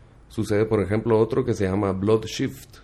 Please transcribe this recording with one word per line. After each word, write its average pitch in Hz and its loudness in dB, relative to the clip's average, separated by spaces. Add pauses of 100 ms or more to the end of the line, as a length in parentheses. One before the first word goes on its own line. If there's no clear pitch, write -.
(300)
sucede, 107 0
por 107 2
ejemplo, 110 2
otro 123 0
que 117 0
se 95 -2
llama 98 0
blood 104 2
shift, - -8